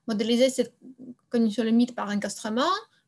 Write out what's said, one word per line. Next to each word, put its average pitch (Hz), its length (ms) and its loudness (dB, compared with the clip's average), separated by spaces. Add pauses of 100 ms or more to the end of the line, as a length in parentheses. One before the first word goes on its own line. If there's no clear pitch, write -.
modéliser 233 420 2
cette - 260 -2 (540)
condition 226 340 0
limite 233 320 2
par 208 140 -6
encastrement, 214 600 -2 (360)